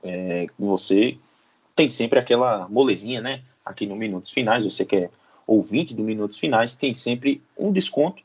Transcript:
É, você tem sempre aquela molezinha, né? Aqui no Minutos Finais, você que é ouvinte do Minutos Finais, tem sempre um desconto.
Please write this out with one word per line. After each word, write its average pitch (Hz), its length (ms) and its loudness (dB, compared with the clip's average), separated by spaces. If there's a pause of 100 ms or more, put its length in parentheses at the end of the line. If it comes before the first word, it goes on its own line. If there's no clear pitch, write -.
É, 90 460 -6 (100)
você 101 600 2 (560)
tem 156 120 4
sempre 120 300 0
aquela 120 500 2
molezinha, 113 540 2
né? 131 220 -8 (200)
Aqui - 220 -8
no 101 100 -8
Minutos 101 360 -8
Finais, 117 340 0
você - 180 -2
que 101 120 0
é 90 140 2 (360)
ouvinte 117 480 2
do 110 80 -6
Minutos 107 380 -4
Finais, 120 360 2
tem 131 200 -2
sempre 123 480 -2 (120)
um 202 160 -2
desconto. 185 540 0